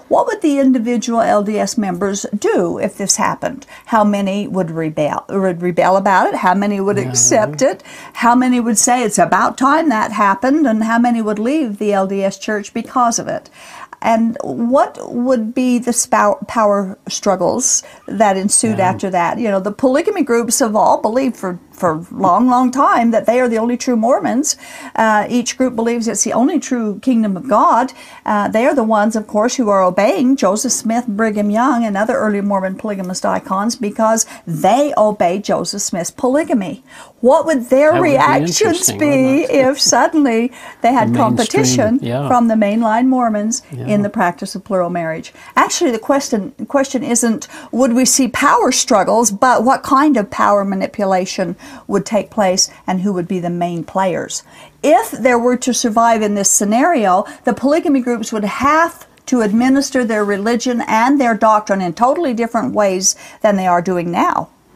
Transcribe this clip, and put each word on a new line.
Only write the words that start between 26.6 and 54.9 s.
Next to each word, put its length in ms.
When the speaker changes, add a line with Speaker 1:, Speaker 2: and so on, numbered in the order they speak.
Speaker 1:
kingdom 340
of 100
God. 460
Uh, 220
they 180
are 80
the 100
ones, 320
of 120
course, 300
who 120
are 140
obeying 520
Joseph 360
Smith, 360
Brigham 440
Young, 340
and 100
other 200
early 260
Mormon 360
polygamist 460
icons 520
because 500
they 500
obey 400
Joseph 460
Smith's 260
polygamy. 760
What 260
would 240
their 220
Speaker 2:
That 80
would 80
be 60
Speaker 1:
reactions 480
Speaker 2:
interesting, 360
Speaker 1:
be 80
Speaker 2:
wouldn't 460
it? 160
Speaker 1:
if 120
suddenly 720
they 100
had 180
Speaker 2:
The 100
mainstream, 180
Speaker 1:
competition 640
Speaker 2:
yeah. 260
Speaker 1:
from 200
the 80
mainline 500
Mormons 560
Speaker 2:
Yeah. 200
Speaker 1:
in 100
the 80
practice 460
of 80
plural 260
marriage? 440
Actually, 360
the 80
question, 540
question 360
isn't, 440
would 220
we 120
see 220
power 440
struggles, 580
but 340
what 200
kind 340
of 140
power 320
manipulation 920
would 180
take 260
place 400
and 140
who 120
would 140
be 120
the 120
main 320
players? 600
If 300